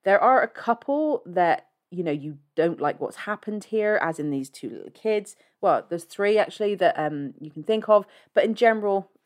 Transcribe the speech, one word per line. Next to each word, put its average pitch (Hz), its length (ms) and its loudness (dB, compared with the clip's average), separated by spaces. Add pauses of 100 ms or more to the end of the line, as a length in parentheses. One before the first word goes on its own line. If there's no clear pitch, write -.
There 196 140 4
are 254 240 4
a - 60 0
couple 285 800 -2
that, 175 400 0 (240)
you 175 120 -6
know, 165 80 -2
you 147 280 -6 (180)
don't 160 240 0
like 147 200 -2
what's - 160 -6
happened 208 480 -8
here, 214 360 0
as 160 180 -2
in 147 120 -4
these 139 180 -4
two - 220 -12
little - 220 -16
kids. 208 440 -4 (240)
Well, 156 260 2
there's 170 180 -8
three, 208 340 0
actually, 208 380 -2
that, 175 220 2
um, 147 400 -4
you 151 120 -14
can 151 140 -14
think 220 220 -2
of. 208 200 6 (260)
But - 120 4
in 220 100 0
general, 208 560 2 (160)